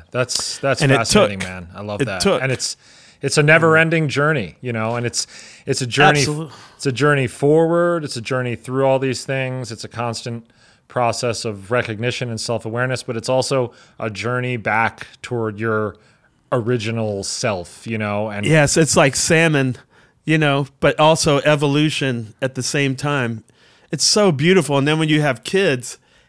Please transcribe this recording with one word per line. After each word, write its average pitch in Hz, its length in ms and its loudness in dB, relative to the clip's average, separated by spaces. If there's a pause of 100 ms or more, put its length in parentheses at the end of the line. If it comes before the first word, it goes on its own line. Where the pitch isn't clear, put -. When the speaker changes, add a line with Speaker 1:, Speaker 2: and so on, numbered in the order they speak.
(100)
Speaker 1:
that's, - 480 -4
that's 135 240 0
Speaker 2:
And 135 100 6
it 139 40 6
Speaker 1:
fascinating, 107 440 2
Speaker 2:
took, 92 80 -8
Speaker 1:
man. 92 260 -12
I 95 80 -12
love 104 180 -6
Speaker 2:
it - 60 -2
Speaker 1:
that. 95 140 -6
Speaker 2:
took. 185 220 0
Speaker 1:
And 131 100 -2
it's, - 240 -6 (460)
it's 139 160 0
a 151 40 4
never-ending 160 640 4
journey, 131 520 0
you 123 120 -6
know, 113 240 -2
and 120 100 -4
it's, - 200 -4 (400)
it's 135 160 -2
a 127 40 -4
journey, 143 340 4
Speaker 2:
Absolute- 151 320 -4 (240)
Speaker 1:
it's - 100 -6
a 139 60 0
journey 135 340 2
forward. 165 800 2
It's 131 120 -8
a 117 40 -8
journey 123 340 -4
through 131 320 -2
all 135 120 4
these 127 260 -4
things. 131 480 -6
It's 107 120 -14
a 104 40 -12
constant 117 580 -8 (420)
process 117 560 -2
of 101 260 -8
recognition 120 600 -2
and 110 100 -8
self-awareness, 120 640 -4
but 117 140 -8
it's 113 120 -8
also 131 440 0 (260)
a 113 120 -6
journey 123 460 -4
back 110 500 -2 (160)
toward 110 360 -4
your 107 380 -2 (560)
original 110 720 -2
self, - 640 -6
you 113 120 -6
know? 104 320 -2
And 104 160 -6
Speaker 2:
Yes, 151 300 4
it's 160 200 4
like 143 200 4
salmon, 151 600 2 (480)
you 156 140 2
know, 143 300 0 (120)
but 147 200 2
also 156 400 4
evolution 143 1000 0
at 127 140 -4
the 127 80 -6
same 139 320 -2
time. 127 480 -4 (480)
It's 156 140 -4
so 208 260 4
beautiful. 151 480 2
And 139 80 2
then 156 120 2
when 160 100 0
you 151 140 2
have 135 220 -2
kids, 160 540 -2 (300)